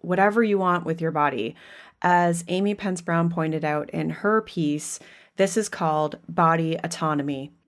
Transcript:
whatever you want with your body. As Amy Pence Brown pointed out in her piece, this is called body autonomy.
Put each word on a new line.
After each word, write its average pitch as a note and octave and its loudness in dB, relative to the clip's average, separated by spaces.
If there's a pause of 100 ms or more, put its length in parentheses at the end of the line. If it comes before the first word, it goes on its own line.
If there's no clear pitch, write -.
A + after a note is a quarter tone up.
whatever G3 2
you G#3 2
want F3 0
with D#3+ -4
your D#3+ -2
body. C#3+ 0 (460)
As F3 4
Amy G3 0
Pence F#3 -4
Brown E3+ 0
pointed D#3+ -2
out D3+ -2
in D#3+ -4
her G#3 0
piece, D3+ -4 (380)
this F#3+ 2
is G#3+ 0
called D3+ -2 (100)
body E3 2
autonomy. C#3+ -4 (160)